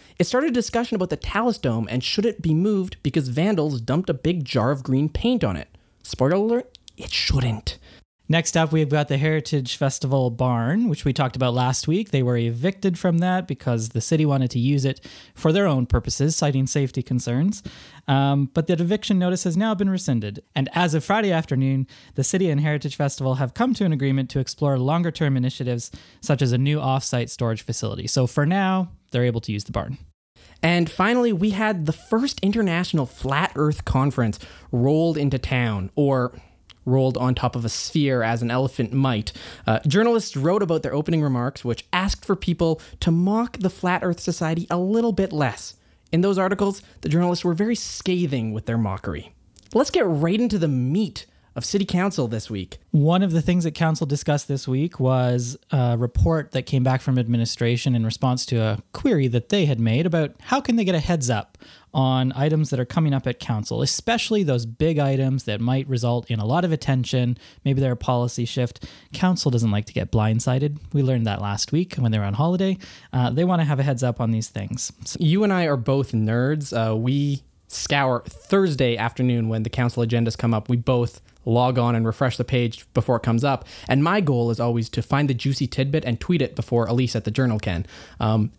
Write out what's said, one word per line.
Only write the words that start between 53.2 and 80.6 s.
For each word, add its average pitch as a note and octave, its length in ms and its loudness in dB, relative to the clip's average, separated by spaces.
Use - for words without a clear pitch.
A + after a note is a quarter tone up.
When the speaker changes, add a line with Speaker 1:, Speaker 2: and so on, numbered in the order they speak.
Speaker 2:
of F#3+ 100 2
the D#3+ 100 2
things F3 220 2
that D#3+ 120 -4
Council D#3+ 320 0
discussed D3 400 -2
this C3+ 200 -4
week C3+ 320 -2
was B2+ 560 0
a B2 240 2
report C#3 560 0
that C3 140 -4
came C3 180 0
back C3 160 2
from B2+ 200 0
administration A#2+ 760 0
in A2+ 80 2
response B2+ 440 -2
to B2 100 0
a A2 220 0
query E3 360 2
that A#2 220 -2
they G3+ 160 2
had C3+ 140 0
made A#2 280 2
about D#3 240 0
how C4+ 180 0
can B3 180 0
they A3+ 60 2
get F3+ 120 0
a D#3+ 40 0
heads C#3+ 300 0
up - 300 -4
on C3 420 2
items D3+ 360 2
that C3 80 0
are B2 60 -2
coming D#3 280 0
up C3 140 -2
at B2 120 -4
Council, A2 440 -2
especially A3+ 580 0
those B2+ 240 0
big D3+ 320 0
items C3+ 460 0
that G#2 180 -4
might C3+ 260 0
result A#2+ 440 -2
in A2+ 80 -2
a G#2 60 -2
lot D#3+ 200 0
of E3 60 0
attention. B2+ 640 0
Maybe C3+ 180 2
they're C3 100 2
a A#2+ 60 -2
policy B2 480 -2
shift. - 420 -4
Council F3+ 380 2
doesn't A#2 180 2
like G#2 160 0
to - 80 -16
get - 180 -4
blindsided. B2+ 680 0
We C#3+ 120 0
learned B2+ 240 0
that G2 120 -2
last G2+ 320 -4
week F3 260 0
when A#2 140 2
they A2 60 2
were G#2 80 0
on G2+ 80 -2
holiday. F#3 460 0
Uh, B2 180 2
they C#3 140 0
want F3+ 180 2
to D#3 40 0
have C#3+ 140 0
a C#3 40 2
heads C3+ 180 0
up A#2+ 180 0
on A#2 120 0
these A2 160 -2
things. - 440 -8
So - 140 -8
Speaker 1:
You F3 240 2
and G3+ 100 2
I F3 120 2
are C#3+ 120 2
both C3+ 360 0
nerds. B2 600 0
Uh, A2 240 0
we C#3 460 0
scour C3 580 0
Thursday C#3+ 720 0
afternoon A#2 520 0
when A2 120 0
the A2+ 80 -2
council A#2+ 340 0
agendas A#2 320 0
come A#2 180 2
up. G#2+ 160 -2